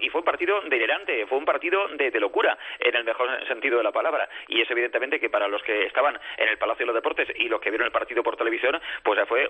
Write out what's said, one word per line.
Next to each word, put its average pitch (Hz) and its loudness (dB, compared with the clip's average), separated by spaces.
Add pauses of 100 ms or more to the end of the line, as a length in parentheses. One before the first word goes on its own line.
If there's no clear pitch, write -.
Y 123 0
fue 160 -2
un 170 -2
partido 185 0
delirante, 143 0
fue 131 0
un 151 -6
partido 175 0
de, 139 2
de 113 0
locura, 180 2 (220)
en 120 2
el 120 0
mejor 120 0 (200)
sentido 120 0
de 110 2
la 104 0
palabra. 139 0 (200)
Y 110 2
es 113 2
evidentemente 120 0
que 95 0
para 104 2
los 101 -2
que 107 0
estaban 127 2 (180)
en 110 2
el 107 0
Palacio 113 0
de 120 0
los 113 0
Deportes 147 -2 (100)
y 117 0
los 110 0
que 101 -2
vieron 117 2
el 110 -2
partido 113 0
por 113 -2
televisión, 117 0 (260)
pues 104 2 (100)
fue 127 2